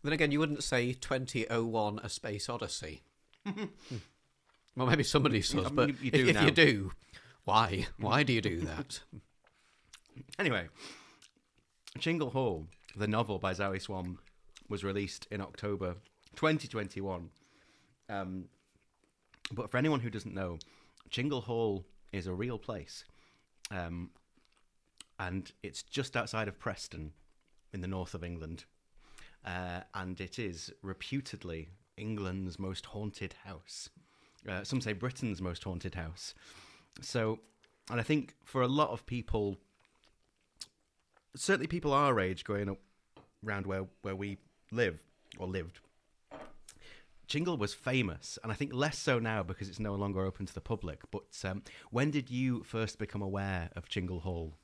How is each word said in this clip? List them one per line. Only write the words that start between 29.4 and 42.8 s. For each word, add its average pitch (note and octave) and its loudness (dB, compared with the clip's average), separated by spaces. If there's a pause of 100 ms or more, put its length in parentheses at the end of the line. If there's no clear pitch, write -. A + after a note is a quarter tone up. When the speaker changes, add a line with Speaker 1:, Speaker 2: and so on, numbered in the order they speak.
Speaker 2:
Uh, F2+ -6 (120)
and F#2 -6
it - -8
is F#2 -6 (100)
reputedly F#2+ -6 (280)
England's F#2+ -4
most F#2+ -6
haunted G#2 -6 (100)
house. - -12 (580)
Uh, G2 -2
some C3 0
say A2 -2
Britain's G#2+ -2
most F2 -2
haunted F2 -4
house. E2+ -8 (680)
So, A2 0 (500)
and A#2 0
I A#2 2
think D3+ 2
for - 0
a B2+ 6
lot D3 4
of A2+ -6
people, G#2+ 0 (1800)
certainly E3 4
people D#3+ 2
our C#3 6
age F#2 2
growing G2+ 0
up G2 -4 (600)